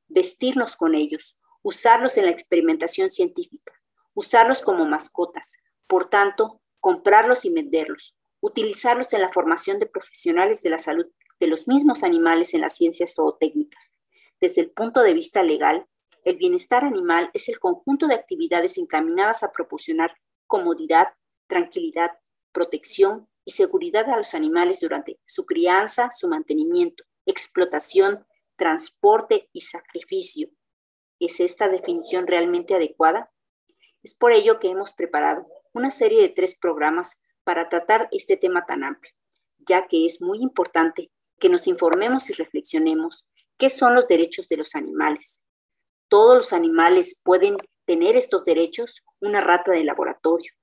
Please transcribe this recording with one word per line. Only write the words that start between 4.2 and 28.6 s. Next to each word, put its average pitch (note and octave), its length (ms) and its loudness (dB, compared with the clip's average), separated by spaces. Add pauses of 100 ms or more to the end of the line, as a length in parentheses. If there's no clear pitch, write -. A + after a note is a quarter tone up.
como F3 240 0
mascotas, - 720 -6 (300)
por F#3 180 0
tanto, G3+ 560 -2 (180)
comprarlos G#3 640 4
y F3+ 100 -2
venderlos, D#3 640 -4 (220)
utilizarlos A3+ 720 -2
en G#3+ 80 0
la F#3 100 0
formación E4+ 480 -2
de A4 100 -2
profesionales - 760 -2
de E3+ 60 -2
la D#3+ 100 -2
salud E3 260 -4 (320)
de E3+ 100 0
los D#3 200 -2
mismos C#4 340 2
animales E3 520 2
en D#3+ 80 0
las D#3 160 -4
ciencias E3+ 380 -2
zootécnicas. D3+ 840 -4 (420)
Desde F3 220 2
el E3 100 -4
punto A#3 300 0
de G3 120 6
vista E3+ 300 0
legal, D3+ 420 0 (380)
el F#4 140 -2
bienestar A#3+ 480 0
animal F3 480 0
es - 160 -6
el A#3 100 -10
conjunto D#4 480 -2
de C#4 60 2
actividades F3 640 -4
encaminadas F3 680 -2
a G3 80 -6
proporcionar E3 640 -6 (320)
comodidad, E3+ 640 0 (380)
tranquilidad, E3+ 640 -4 (420)
protección G3 720 -2 (160)
y - 80 -14
seguridad F#3+ 580 0
a B3 60 0
los G#3 180 -4
animales F3 460 0
durante - 460 -8
su - 200 -6
crianza, F#3+ 640 0
su F3+ 200 -6
mantenimiento, E3+ 760 -2 (220)
explotación, F#3+ 1000 -2 (300)
transporte G3+ 960 0